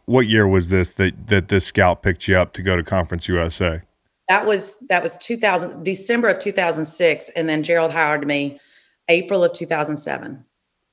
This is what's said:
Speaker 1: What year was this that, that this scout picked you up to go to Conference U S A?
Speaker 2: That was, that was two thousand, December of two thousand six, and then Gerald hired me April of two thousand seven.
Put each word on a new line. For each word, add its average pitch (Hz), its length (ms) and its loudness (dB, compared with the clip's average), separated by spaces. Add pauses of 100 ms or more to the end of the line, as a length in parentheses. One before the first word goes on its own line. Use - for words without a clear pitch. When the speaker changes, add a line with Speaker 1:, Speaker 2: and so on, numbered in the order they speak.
Speaker 1:
What 120 240 4
year 107 180 4
was 95 220 4
this 92 220 2
that, - 380 -2
that 98 200 2
this 98 160 0
scout 90 380 2
picked - 260 -2
you 95 80 4
up 87 160 2
to 90 100 -10
go 92 140 0
to 85 80 0
Conference 90 440 -4
U 90 120 0
S 85 200 -4
A? 87 220 -2 (460)
Speaker 2:
That 196 180 2
was, 208 320 -2 (100)
that 180 140 2
was 170 140 -4
two - 200 -6
thousand, 180 480 -2
December 226 440 0
of 190 100 2
two 202 140 -6
thousand 170 320 -2
six, 156 460 0
and 165 180 -4
then 156 140 0
Gerald 165 300 2
hired 151 340 0
me 143 340 -4 (480)
April 180 340 2
of 170 100 2
two 170 140 -10
thousand 151 300 -2
seven. - 480 -10 (480)